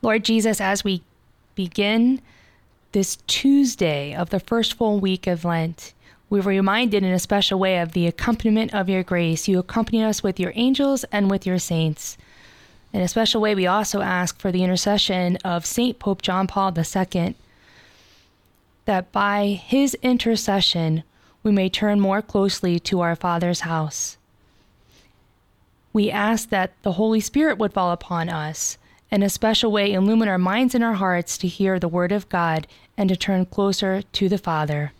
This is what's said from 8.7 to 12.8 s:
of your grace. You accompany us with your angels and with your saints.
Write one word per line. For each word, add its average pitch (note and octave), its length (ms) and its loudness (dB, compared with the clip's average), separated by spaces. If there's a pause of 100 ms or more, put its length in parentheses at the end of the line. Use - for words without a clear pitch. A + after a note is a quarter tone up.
of F#3+ 140 -2
your F#3 120 0
grace. E3+ 460 -2
You F#3+ 100 2
accompany A3 460 0
us G#3+ 180 -2
with F#3+ 180 -2
your - 140 -2
angels C4+ 580 2
and G3+ 200 2
with G3 160 -2
your F#3 100 0
saints. D#3+ 580 -2 (760)